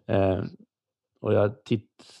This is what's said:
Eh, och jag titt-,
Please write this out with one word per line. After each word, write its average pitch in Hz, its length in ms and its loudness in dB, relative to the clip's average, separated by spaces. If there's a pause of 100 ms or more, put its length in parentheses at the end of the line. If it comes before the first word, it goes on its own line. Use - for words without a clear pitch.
Eh, 98 320 0 (840)
och 107 140 -2
jag 104 300 0
titt-, - 400 -6 (160)